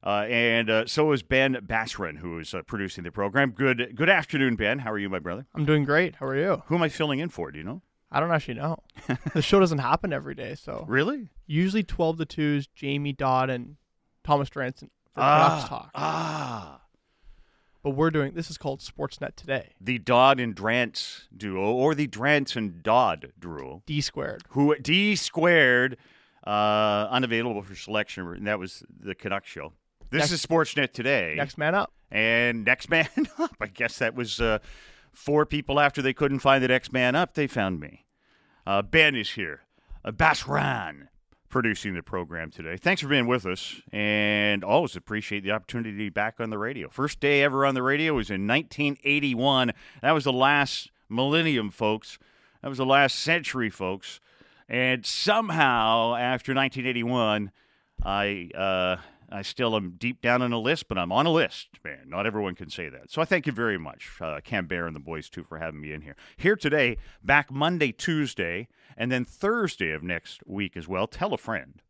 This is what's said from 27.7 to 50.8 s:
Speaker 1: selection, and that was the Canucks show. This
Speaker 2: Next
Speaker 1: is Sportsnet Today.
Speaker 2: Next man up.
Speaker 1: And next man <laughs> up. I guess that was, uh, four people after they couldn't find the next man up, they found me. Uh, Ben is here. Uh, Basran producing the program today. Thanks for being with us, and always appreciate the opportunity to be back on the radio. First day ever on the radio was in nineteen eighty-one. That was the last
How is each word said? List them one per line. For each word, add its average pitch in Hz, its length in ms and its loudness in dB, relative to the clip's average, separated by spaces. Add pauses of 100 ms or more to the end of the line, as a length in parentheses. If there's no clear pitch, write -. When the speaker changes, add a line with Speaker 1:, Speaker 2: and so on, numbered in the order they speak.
Speaker 1:
selection, 104 520 -4
and 92 200 -10
that 104 120 -2
was 92 240 -12 (160)
the 95 160 -8
Canucks 98 320 -6
show. 78 240 -12 (380)
This 151 140 0
Speaker 2:
Next 147 100 0
Speaker 1:
is 160 120 -4
Sportsnet 151 460 0
Today. 117 460 0
Speaker 2:
Next 143 200 -4
man 151 160 0
up. 196 200 -2 (180)
Speaker 1:
And 117 540 2
next 123 240 2
man 160 180 4 (160)
<laughs> - 160 -8
up. 320 220 -2
I 104 60 -6
guess 117 320 -4
that 117 140 0
was, 120 280 -4
uh, 110 180 2 (540)
four 151 320 2
people 147 340 -2
after 143 220 4
they 131 120 2
couldn't 139 260 0
find 135 220 6
the 127 60 2
next 127 240 2
man 127 240 2
up, 175 180 0
they 147 140 0
found 95 320 -2
me. 73 260 -16 (600)
Uh, 98 140 2
Ben 151 340 4
is 110 160 -4
here. 82 300 -8 (420)
Uh, 113 80 -6
Basran 131 960 0 (420)
producing 107 460 -2
the 85 80 -6
program 82 480 -8
today. 82 260 -10
Thanks 180 240 -2
for 143 60 -6
being 135 180 2
with 120 180 2
us, - 380 -6 (100)
and 104 720 0
always 127 320 2
appreciate 104 440 -6
the 98 100 -8
opportunity 110 400 -4
to 101 80 -10
be 104 120 -6
back 104 300 -4
on 110 120 -6
the 107 80 -6
radio. 107 300 -8
First - 300 -4
day 143 220 4
ever 139 240 2
on 139 80 2
the 131 80 0
radio 147 320 0
was 117 160 -2
in 98 160 -2
nineteen 143 580 -2
eighty-one. 135 680 2 (320)
That 135 80 4
was 151 140 2
the 143 60 2
last 135 600 2 (180)